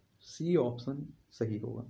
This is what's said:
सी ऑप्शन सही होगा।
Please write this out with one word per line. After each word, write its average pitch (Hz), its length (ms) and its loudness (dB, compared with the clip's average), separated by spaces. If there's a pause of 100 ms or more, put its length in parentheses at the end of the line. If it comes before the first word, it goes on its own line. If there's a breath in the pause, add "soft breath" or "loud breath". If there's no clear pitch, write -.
(260)
सी 175 300 2
ऑप्शन 131 500 2 (260)
सही 110 260 -2
होगा। 113 320 -6